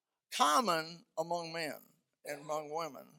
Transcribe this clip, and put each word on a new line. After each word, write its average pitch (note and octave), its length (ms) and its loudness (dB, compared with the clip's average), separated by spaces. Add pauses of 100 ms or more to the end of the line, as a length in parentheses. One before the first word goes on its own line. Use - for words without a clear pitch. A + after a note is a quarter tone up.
(360)
Common F3 680 4 (120)
among E3 360 -2
men D#3+ 220 -2 (500)
and D3 160 -6
among D3+ 320 -4
women D3+ 320 -6 (140)